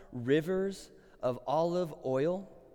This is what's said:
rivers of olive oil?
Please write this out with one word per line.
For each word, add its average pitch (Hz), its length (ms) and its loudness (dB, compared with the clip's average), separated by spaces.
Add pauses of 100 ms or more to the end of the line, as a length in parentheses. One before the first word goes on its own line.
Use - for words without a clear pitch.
(120)
rivers 160 800 0 (300)
of 123 240 0
olive 170 460 2 (120)
oil? 156 440 0 (260)